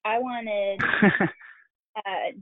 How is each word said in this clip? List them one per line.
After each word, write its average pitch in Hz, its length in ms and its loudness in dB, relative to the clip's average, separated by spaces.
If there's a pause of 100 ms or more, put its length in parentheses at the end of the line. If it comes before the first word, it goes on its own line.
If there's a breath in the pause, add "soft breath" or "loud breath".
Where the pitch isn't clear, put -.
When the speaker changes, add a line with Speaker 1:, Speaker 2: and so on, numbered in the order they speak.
Speaker 1:
I 220 140 0
wanted, 214 640 -2
Speaker 2:
<laughs> - 1160 0
Speaker 1:
uh, 196 340 -4 (100)